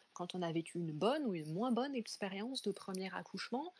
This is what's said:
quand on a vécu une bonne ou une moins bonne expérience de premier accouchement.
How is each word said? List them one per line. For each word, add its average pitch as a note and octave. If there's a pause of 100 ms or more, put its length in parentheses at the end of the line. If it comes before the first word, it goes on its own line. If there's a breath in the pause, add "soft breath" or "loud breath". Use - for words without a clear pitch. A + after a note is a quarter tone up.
(140 soft breath)
quand F3
on F#3
a E3+
vécu D#3+
une E3
bonne B3
ou G3+
une D#3
moins A3
bonne B3+
expérience G#3+
de G3+
premier F#3+
accouchement. A#3